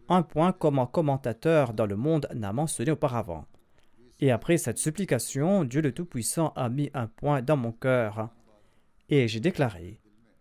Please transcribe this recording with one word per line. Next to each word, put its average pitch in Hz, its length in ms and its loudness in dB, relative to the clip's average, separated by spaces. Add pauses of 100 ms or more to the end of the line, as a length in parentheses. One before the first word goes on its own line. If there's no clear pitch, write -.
un 180 120 6
point 160 300 2
comme 147 260 2
un 127 80 2
commentateur 139 880 0
dans 107 140 0
le 98 80 -2
monde 147 400 0
n'a 104 180 -6
mentionné 147 380 -2
auparavant. 107 540 -2 (760)
Et 139 100 4
après 127 280 2
cette 117 200 -4
supplication, 156 840 0
Dieu 131 180 0
le 147 100 0
Tout-Puissant 156 640 -4
a 127 140 -2
mis 139 240 -2
un 120 140 -4
point 139 340 -2
dans 147 160 2
mon 117 140 -4
cœur. 110 580 0 (800)
Et 135 180 4
j'ai 110 120 -4
déclaré, « 110 600 -2 (420)